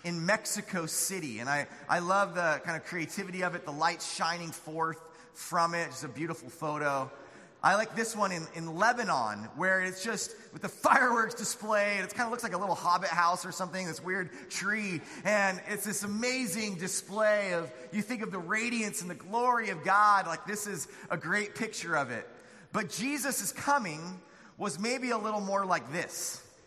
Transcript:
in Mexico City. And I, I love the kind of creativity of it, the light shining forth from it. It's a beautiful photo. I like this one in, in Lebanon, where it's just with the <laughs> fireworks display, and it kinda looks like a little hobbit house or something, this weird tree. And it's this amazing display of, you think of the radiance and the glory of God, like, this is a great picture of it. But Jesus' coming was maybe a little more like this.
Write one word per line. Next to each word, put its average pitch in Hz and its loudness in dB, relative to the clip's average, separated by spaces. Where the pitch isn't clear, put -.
in 170 -2
Mexico 196 0
City. 156 -4
And 127 -4
I, 143 2
I 170 4
love 185 2
the 160 2
kind 165 -4
of - -10
creativity 180 -4
of 175 0
it, - -8
the 151 -6
light 165 2
shining 170 -4
forth 160 -4
from 170 2
it. 165 0
It's 131 -10
a 147 -6
beautiful 147 -6
photo. 147 0
I 180 6
like 220 0
this 226 -2
one 202 2
in, 165 -4
in 165 -6
Lebanon, 160 2
where 185 4
it's 185 -2
just 220 -2
with 160 -10
the 196 -4
<laughs> - -10
fireworks 240 6
display, 208 2
and 190 0
it - -8
kinda 233 0
looks 240 -4
like 180 -2
a - -2
little 185 0
hobbit 175 4
house 175 4
or 180 -6
something, 185 -4
this 160 -6
weird 180 -2
tree. 196 -2
And 190 4
it's 202 -4
this 208 -2
amazing 214 -2
display 202 2
of, 165 -2
you 208 0
think 220 -4
of 190 -4
the 190 -4
radiance 214 -2
and 175 -8
the 175 -8
glory 226 2
of 165 -6
God, 196 8
like, 160 -4
this 208 -4
is 180 -6
a 175 2
great 202 -2
picture 170 -2
of 127 0
it. 110 -6
But 196 -2
Jesus' 254 -2
coming 180 0
was 170 -4
maybe 240 0
a 233 2
little 214 -2
more 196 0
like 156 2
this. - -4